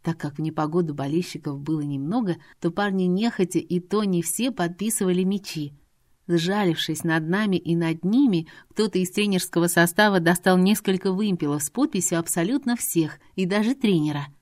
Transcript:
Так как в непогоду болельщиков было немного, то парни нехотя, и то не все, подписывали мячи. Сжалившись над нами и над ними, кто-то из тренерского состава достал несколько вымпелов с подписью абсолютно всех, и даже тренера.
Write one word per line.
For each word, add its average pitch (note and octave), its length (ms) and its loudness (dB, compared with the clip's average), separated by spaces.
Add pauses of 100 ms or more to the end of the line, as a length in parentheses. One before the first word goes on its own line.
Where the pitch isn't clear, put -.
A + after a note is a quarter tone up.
Так E3 160 -4
как D3 200 -8
в - 20 -8
непогоду D#3 540 -2
болельщиков D3 640 -4
было D3+ 200 -2
немного, D#3+ 560 -2 (240)
то E3+ 100 0
парни F#3+ 340 0
нехотя, F3+ 560 0
и F3+ 180 -4
то G3+ 260 -2
не F3+ 180 0
все, A#3+ 280 -2
подписывали F#3 720 -2
мячи. F#3 500 -4 (540)
Сжалившись E3+ 800 0
над D#3+ 240 0
нами G3 280 0
и E3+ 200 -2
над E3 280 -2
ними, G#3 440 2 (220)
кто-то G#3+ 280 0
из F3+ 120 0
тренерского F#3 580 0
состава F3+ 500 4
достал F3 400 4
несколько F#3+ 540 2
вымпелов E3+ 500 0
с - 80 -6
подписью G#3 480 0
абсолютно F3+ 580 -2
всех, - 420 -2 (180)
и F#3+ 100 0
даже G#3 280 0
тренера. D3+ 520 2 (160)